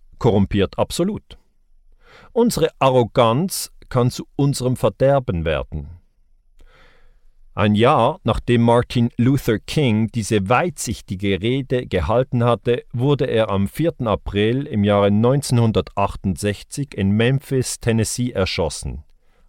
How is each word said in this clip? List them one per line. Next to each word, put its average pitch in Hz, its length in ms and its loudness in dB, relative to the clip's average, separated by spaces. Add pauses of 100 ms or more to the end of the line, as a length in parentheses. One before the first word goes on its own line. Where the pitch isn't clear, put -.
(180)
korrumpiert 101 600 0
absolut.“ - 600 -4 (960)
Unsere 220 360 2 (100)
Arroganz 127 920 2 (160)
kann 123 220 2
zu - 160 -10 (100)
unserem 127 400 0
Verderben 127 680 0
werden. 73 440 -6 (1700)
Ein 104 200 2
Jahr, 123 480 2
nachdem 117 400 0
Martin 117 540 2
Luther 120 420 2
King 113 560 0
diese 104 340 0
weitsichtige 104 920 -2
Rede 127 440 -2
gehalten 117 580 0
hatte, 120 480 0
wurde 135 320 0
er 113 260 0
am 98 160 0
vierten 151 400 -4
April 110 600 -2
im 104 180 0
Jahre 101 260 4
neunzehnhundertachtundsechzig 107 1900 -2
in 98 140 0
Memphis, 123 720 0
Tennessee, 113 500 0
erschossen, 78 720 -4 (460)